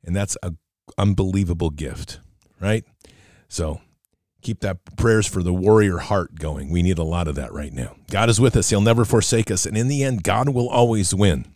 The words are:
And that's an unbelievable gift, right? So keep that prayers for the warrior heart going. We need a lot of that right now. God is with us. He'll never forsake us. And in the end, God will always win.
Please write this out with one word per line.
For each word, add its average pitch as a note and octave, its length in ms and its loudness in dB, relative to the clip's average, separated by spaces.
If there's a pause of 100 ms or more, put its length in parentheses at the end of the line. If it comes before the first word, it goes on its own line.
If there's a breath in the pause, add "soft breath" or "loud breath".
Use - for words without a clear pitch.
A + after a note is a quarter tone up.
And F2 120 -4
that's G2 260 -4
an F2 160 -8 (380)
unbelievable F#2+ 720 0
gift, D2 500 -12 (400)
right? A2 240 -2 (640 soft breath)
So D#2+ 320 -6 (600)
keep A2+ 180 -8
that F#2+ 180 -6 (180)
prayers A2 300 2
for F#2+ 160 -4
the F2+ 100 0
warrior F#2+ 460 4
heart F2+ 380 -4
going. C#2+ 340 -8
We F2 120 2
need F2+ 160 2
a E2 60 -2
lot E2 240 -2
of D2 60 -4
that C2+ 180 -8
right D2 200 -10
now. B1+ 220 -10 (160)
God A2+ 200 2
is G#2+ 100 2
with B2 160 4
us. G#2+ 140 2
He'll G2+ 100 2
never A#2 240 4
forsake A2+ 460 2
us. F#2 160 -2
And G#2+ 100 -6
in A#2+ 120 0
the C#3 140 -2
end, B2+ 200 -2
God A2 260 0
will B2 200 0
always A2+ 460 2
win. F#2 420 2